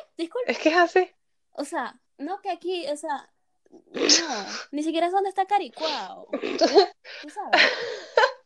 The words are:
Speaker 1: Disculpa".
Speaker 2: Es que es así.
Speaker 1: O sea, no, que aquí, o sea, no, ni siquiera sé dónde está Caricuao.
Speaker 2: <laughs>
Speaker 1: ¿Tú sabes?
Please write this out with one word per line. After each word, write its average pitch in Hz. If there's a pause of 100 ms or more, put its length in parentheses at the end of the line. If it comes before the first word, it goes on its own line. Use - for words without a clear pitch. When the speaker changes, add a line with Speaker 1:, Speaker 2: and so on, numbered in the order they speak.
(180)
Speaker 1:
Disculpa". 339
Speaker 2:
Es -
que 320
es 330
así. 359 (440)
Speaker 1:
O 285
sea, 262 (160)
no, 359
que 403
aquí, 349
o 294
sea, 294 (640)
no, 285 (120)
ni 294
siquiera 330
sé 359
dónde 392
está 381
Caricuao. 294 (200)
Speaker 2:
<laughs> - (260)
Speaker 1:
¿Tú 294
sabes? 311 (760)